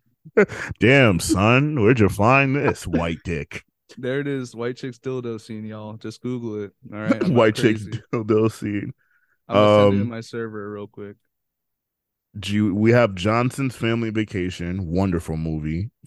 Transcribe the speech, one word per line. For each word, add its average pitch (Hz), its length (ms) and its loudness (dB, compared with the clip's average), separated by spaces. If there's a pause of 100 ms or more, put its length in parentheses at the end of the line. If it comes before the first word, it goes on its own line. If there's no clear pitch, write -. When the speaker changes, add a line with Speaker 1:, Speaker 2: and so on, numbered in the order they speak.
(360)
Speaker 1:
y'all. - 0 -
Speaker 2:
<laughs> 208 100 4 (340)
Damn, 113 400 6
son, 127 600 2
where'd 113 200 4
you 101 80 6
find 131 480 2
this 143 300 -2
white 82 380 -2
dick? 78 400 -8 (340)
Speaker 1:
There 127 220 -4
it 143 60 -6
is, 135 280 -6
white 120 220 -6
chicks 131 220 -12
dildo 120 420 -8
scene, 110 260 -14
y'all. 107 320 -14
Just - 240 -14
Google 117 420 -6
it. 98 80 -14 (200)
All 104 80 -10
right, 107 120 -2
Speaker 2:
<laughs> - 100 -2
Speaker 1:
I'm - 60 -2
not - 40 0
Speaker 2:
White 113 220 6
chicks 110 300 2
Speaker 1:
crazy. 113 180 -12 (100)
Speaker 2:
dildo 110 380 2
scene. 104 420 -6 (560)
Speaker 1:
I'm - 80 -4
gonna 104 200 6
send 101 180 6
it - 40 2
to 101 40 0
Speaker 2:
Um, 117 60 -2
Speaker 1:
my 113 140 -10
server 107 500 -10
real 104 140 -12
quick. 101 300 -18 (1200)
Speaker 2:
Ju-, 101 340 0
we 110 180 4
have 117 220 4
Johnson's 120 600 -2
Family 117 340 -2
Vacation, 92 760 -6
wonderful 85 500 -2
movie 80 540 -4 (160)